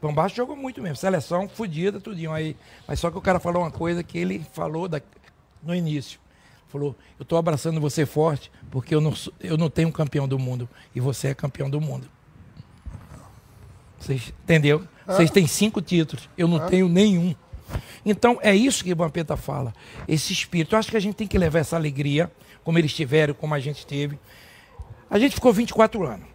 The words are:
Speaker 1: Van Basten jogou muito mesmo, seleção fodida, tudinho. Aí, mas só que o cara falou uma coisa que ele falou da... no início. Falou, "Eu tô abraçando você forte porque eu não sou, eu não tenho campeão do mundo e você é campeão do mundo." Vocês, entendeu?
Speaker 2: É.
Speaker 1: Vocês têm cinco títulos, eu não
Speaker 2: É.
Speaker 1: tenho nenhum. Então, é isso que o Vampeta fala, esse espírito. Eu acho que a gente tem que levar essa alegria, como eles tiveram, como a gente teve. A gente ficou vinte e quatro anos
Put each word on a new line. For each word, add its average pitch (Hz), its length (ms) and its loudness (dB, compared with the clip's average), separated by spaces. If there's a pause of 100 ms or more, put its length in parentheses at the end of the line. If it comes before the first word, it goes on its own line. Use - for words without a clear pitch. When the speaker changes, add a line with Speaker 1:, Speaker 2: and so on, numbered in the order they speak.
Speaker 1:
Van 151 120 -4
Basten 165 240 0
jogou 254 180 -4
muito 269 260 -10
mesmo, 165 140 -6
seleção 185 540 -2
fodida, 196 500 -4
tudinho. 175 320 -10
Aí, 156 240 -6 (320)
mas 139 140 -4
só 170 100 0
que 165 60 -8
o 190 40 -10
cara 185 160 2
falou 175 260 0
uma 156 80 -4
coisa 170 300 -4
que - 160 -10
ele 180 360 -4
falou 165 340 -6
da... 156 140 -4 (600)
no 170 140 -4
início. 151 460 -4 (480)
Falou, 143 260 -6 (240)
"Eu 131 60 -14
tô 170 100 -2
abraçando 160 460 0
você 147 240 0
forte 151 440 0 (220)
porque 135 240 -2
eu 151 60 4
não 151 120 2
sou, - 280 -10
eu 170 160 -2
não 160 120 2
tenho 165 220 0
campeão 143 340 -2
do 135 140 -2
mundo 127 300 -6 (260)
e 127 60 -4
você 135 260 -2
é 139 80 0
campeão 139 340 -6
do 139 120 -2
mundo." 131 260 -8 (1900)
Vocês, 131 340 -6 (100)
entendeu? 156 400 4 (220)
Speaker 2:
É. 190 80 -6
Speaker 1:
Vocês 170 160 6
têm 196 160 6
cinco 208 360 0
títulos, - 560 -2
eu 170 100 2
não 165 160 2
Speaker 2:
É. 170 60 -4
Speaker 1:
tenho 185 180 6
nenhum. 180 480 4 (680)
Então, 233 360 4
é 208 140 6
isso 247 280 4
que 180 80 -2
o 175 40 0
Vampeta 160 420 -2
fala, 131 360 -6 (340)
esse 160 260 0
espírito. 165 400 -2
Eu 220 60 6
acho 220 100 -4
que 220 80 0
a - 20 4
gente 196 160 -2
tem 214 120 -6
que - 100 0
levar 165 220 2
essa 156 160 -2
alegria, 147 560 0 (320)
como 165 160 2
eles 156 140 2
tiveram, 147 400 2
como 151 200 -6
a 147 60 -2
gente 139 260 -8
teve. 143 320 -6 (920)
A 202 100 2
gente 269 160 4
ficou 247 180 6
vinte 220 160 0
e - 40 -12
quatro 220 340 2
anos 104 280 -10